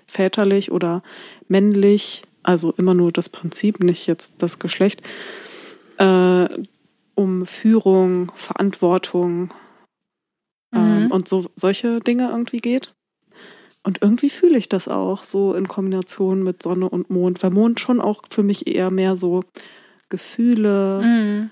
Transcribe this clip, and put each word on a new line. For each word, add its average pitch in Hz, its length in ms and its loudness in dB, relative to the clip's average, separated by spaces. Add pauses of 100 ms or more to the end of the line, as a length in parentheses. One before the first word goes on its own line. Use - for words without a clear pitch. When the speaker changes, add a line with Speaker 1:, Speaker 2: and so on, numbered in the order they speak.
Speaker 1:
väterlich 196 680 0
oder 175 300 0 (460)
männlich, 202 760 2 (200)
also 170 340 0
immer 185 180 2
nur 175 180 4
das 175 160 -4
Prinzip, - 540 -4
nicht 175 240 0
jetzt - 320 -6
das 175 200 -4
Geschlecht, - 440 -2 (960)
äh, 185 500 4 (680)
um 185 320 -2
Führung, 185 880 2
Verantwortung, 180 1160 -2 (1200)
ähm, 214 300 2
Speaker 2:
Mhm. 240 80 2
Speaker 1:
und 185 160 -2
so, 190 180 -2 (100)
solche 233 440 -2
Dinge 240 300 0
irgendwie 233 280 -6
geht. 240 340 -4 (920)
Und 190 180 -2
irgendwie 240 280 2
fühle 339 280 4
ich - 100 -2
das 190 200 -2
auch 185 360 -4
so 196 300 0
in 190 140 -2
Kombination 190 760 -2
mit 180 200 -4
Sonne 180 260 -2
und 175 220 -6
Mond, 180 320 0
weil 185 80 2
Mond 220 300 2
schon 247 200 0
auch 208 300 -2
für 214 120 0
mich 202 240 0
eher 185 240 -2
mehr 190 240 0
so 180 300 -2 (640)
Gefühle, 202 920 0
Speaker 2:
Mhm. 220 500 0